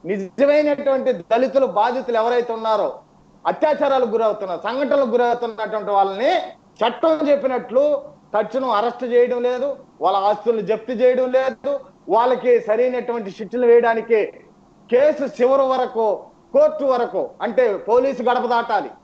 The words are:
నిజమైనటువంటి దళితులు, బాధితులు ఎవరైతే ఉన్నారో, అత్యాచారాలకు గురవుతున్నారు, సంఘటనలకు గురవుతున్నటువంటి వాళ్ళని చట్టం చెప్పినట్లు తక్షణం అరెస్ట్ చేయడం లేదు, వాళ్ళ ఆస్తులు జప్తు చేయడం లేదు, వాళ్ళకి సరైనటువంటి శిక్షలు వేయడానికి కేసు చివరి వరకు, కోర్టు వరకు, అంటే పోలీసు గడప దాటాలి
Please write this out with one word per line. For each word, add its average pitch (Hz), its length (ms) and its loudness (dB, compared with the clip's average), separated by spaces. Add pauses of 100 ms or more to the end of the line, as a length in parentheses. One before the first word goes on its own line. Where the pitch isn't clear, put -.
(100)
నిజమైనటువంటి 269 1000 0 (200)
దళితులు, 254 340 2
బాధితులు 233 500 -2
ఎవరైతే 233 360 0
ఉన్నారో, 220 360 -2 (560)
అత్యాచారాలకు 269 720 0
గురవుతున్నారు, 196 520 -2
సంఘటనలకు 269 480 0
గురవుతున్నటువంటి 220 760 -2
వాళ్ళని 196 420 0 (480)
చట్టం 311 380 0 (120)
చెప్పినట్లు 254 520 0 (520)
తక్షణం 240 440 -2
అరెస్ట్ 233 260 -2 (100)
చేయడం 240 280 4
లేదు, 247 260 -2 (320)
వాళ్ళ 185 160 2 (120)
ఆస్తులు 214 420 0
జప్తు 214 220 -4
చేయడం 254 400 2
లేదు, 262 400 -2 (360)
వాళ్ళకి 240 520 2
సరైనటువంటి 233 680 -2
శిక్షలు 226 360 -4
వేయడానికి 226 540 4 (680)
కేసు 277 340 4 (140)
చివరి 262 360 4
వరకు, 226 320 0 (480)
కోర్టు 294 300 2
వరకు, 240 380 0 (200)
అంటే 240 220 0 (240)
పోలీసు 254 340 2
గడప 247 320 0
దాటాలి 220 360 -2 (120)